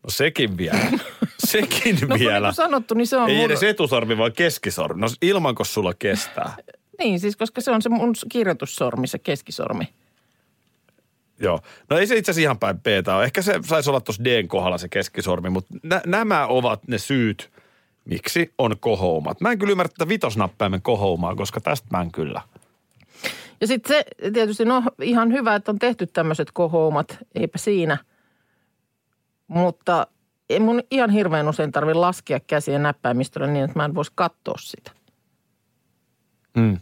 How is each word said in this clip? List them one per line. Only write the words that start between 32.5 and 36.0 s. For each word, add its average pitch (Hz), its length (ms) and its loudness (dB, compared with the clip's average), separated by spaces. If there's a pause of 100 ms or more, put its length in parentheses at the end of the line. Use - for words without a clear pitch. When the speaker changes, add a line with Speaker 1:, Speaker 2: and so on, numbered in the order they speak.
Speaker 2:
näppäimistöllä 139 680 -2
niin, 143 180 0
että 131 140 -4
mä 147 60 0
en 147 100 -4
vois 151 160 -4
katsoa - 480 -4
sitä. - 320 -18 (1700)